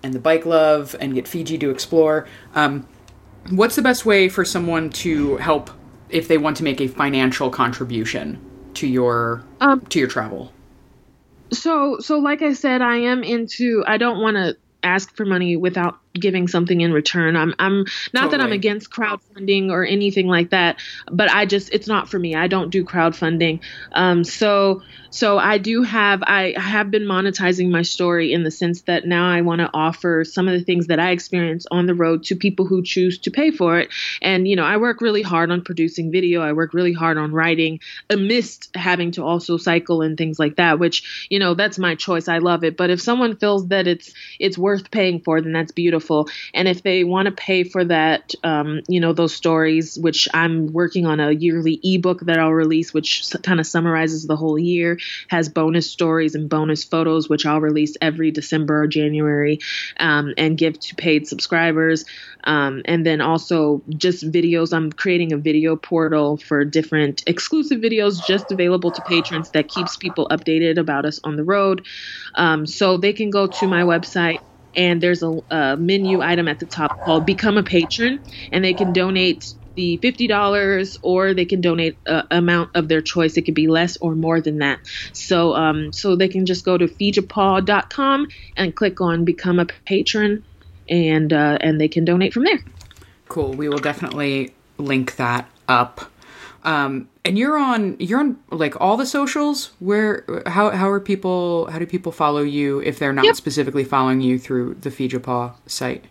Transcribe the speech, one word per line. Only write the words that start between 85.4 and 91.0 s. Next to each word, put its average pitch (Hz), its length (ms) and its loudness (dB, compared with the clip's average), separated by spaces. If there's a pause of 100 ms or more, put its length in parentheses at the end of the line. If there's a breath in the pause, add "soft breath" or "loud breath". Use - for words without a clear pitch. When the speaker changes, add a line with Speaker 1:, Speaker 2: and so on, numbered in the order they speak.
Speaker 2:
um, 156 400 0
so 196 200 0
they 185 140 2
can 190 160 0
just 180 220 -2
go 185 100 2
to 175 100 2
feejapaw 196 800 0
dot 202 240 2
com 277 400 0 (280 loud breath)
and 185 200 -2
click 190 240 0
on 170 240 0
Become 175 360 0
a 170 60 2 (200)
Patron, 208 580 0 (460)
and, 160 420 2